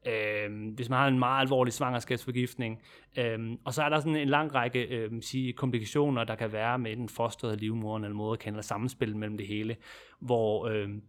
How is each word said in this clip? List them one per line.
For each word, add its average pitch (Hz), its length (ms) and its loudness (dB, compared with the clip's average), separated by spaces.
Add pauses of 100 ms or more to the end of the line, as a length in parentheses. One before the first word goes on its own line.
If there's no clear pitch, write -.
øhm, 107 600 -2
hvis 117 200 -6
man 127 100 2
har 139 100 6
en 131 100 6
meget 127 220 4
alvorlig 127 320 4
svangerskabsforgiftning. 123 1080 -2 (360)
Øhm, 113 460 -2
og 127 100 -6
så 151 80 0
er 147 60 4
der 151 120 4
sådan 156 160 2
en 143 120 2
lang 147 260 4
række, 123 320 2
øhm, 113 360 -4
sige, 131 300 -2
komplikationer, 123 720 2
der 113 100 -2
kan 113 180 -4
være 117 260 0
med 113 180 -2
den 120 120 -4
fostrede 113 480 -2
livmoderen 107 480 -2
eller 104 120 -6
moderkagen, 107 380 -4
eller 107 80 -8
samspil 107 540 -2
mellem 107 200 -4
det 101 100 -6
hele, 107 300 -2 (440)
hvor, 110 480 2
øhm, 104 400 -4